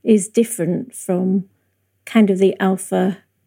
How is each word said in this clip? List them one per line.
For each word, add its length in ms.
is 260
different 640
from 540
kind 260
of 80
the 220
alpha 580